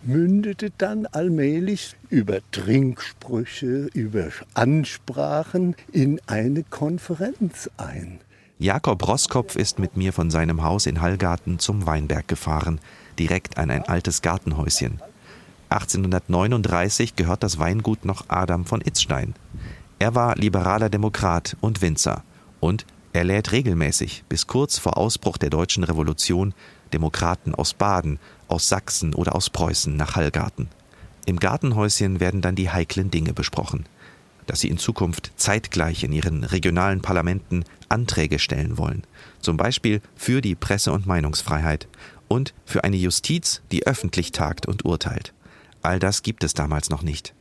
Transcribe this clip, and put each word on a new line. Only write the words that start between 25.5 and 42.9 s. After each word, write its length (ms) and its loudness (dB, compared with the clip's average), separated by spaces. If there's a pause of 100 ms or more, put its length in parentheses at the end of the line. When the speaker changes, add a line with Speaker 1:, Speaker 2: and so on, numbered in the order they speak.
Speaker 2:
Revolution, 720 0 (400)
Demokraten 600 0
aus 200 -2
Baden, 460 0 (280)
aus 220 0
Sachsen 440 -2
oder 220 0
aus 140 0
Preußen 480 0
nach 180 -2
Hallgarten. 540 -2 (560)
Im 120 0
Gartenhäuschen 840 2
werden 180 2
dann 160 0
die 140 0
heiklen 420 0
Dinge 220 0
besprochen. 520 -4 (600)
Dass 140 -2
sie 80 0
in 80 -2
Zukunft 580 -2
zeitgleich 680 0
in 80 0
ihren 320 0
regionalen 560 2
Parlamenten 640 0 (240)
Anträge 500 0
stellen 380 -2
wollen. 260 -2 (380)
Zum 160 0
Beispiel 420 2 (160)
für 240 0
die 160 0
Presse- 380 0
und 120 0
Meinungsfreiheit 840 0 (400)
und 240 0 (100)
für 220 -2
eine 100 2